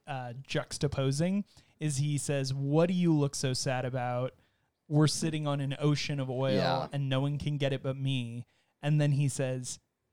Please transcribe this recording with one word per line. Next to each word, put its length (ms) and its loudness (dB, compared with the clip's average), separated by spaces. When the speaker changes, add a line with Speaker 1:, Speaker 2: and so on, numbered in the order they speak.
Speaker 1:
uh, 280 -8
juxtaposing, 960 0
is 200 -2
he 180 2
says, 380 -2
"What 320 2
do 80 2
you 180 4
look 220 4
so 180 -2
sad 320 -2
about? 500 -4
We're 200 6
sitting 380 -2
on 140 -2
an 180 -4
ocean 420 0
of 100 -4
oil 240 0
Speaker 2:
Yeah. 360 0
Speaker 1:
and 200 -2
no 100 0
one 160 -2
can 220 -2
get 160 0
it 80 -6
but 140 -4
me." 500 -4
And 180 4
then 120 4
he 160 2
says, 520 -4